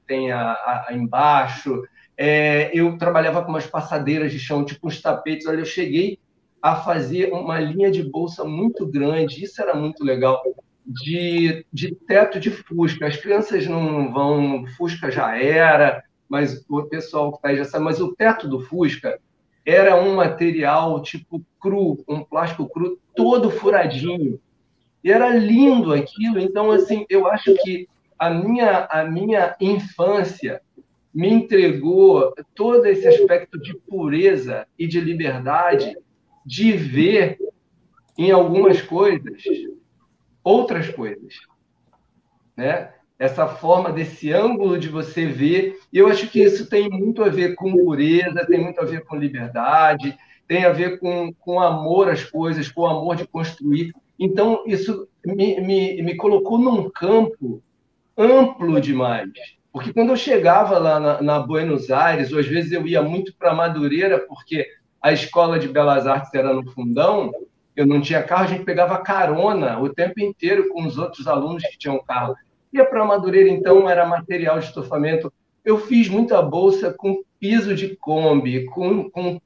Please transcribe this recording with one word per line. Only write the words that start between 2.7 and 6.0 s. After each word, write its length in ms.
eu 200
trabalhava 440
com 80
umas 160
passadeiras 680
de 60
chão, 260
tipo 240
uns 140
tapetes. 460
Olha, 140
eu 40
cheguei 540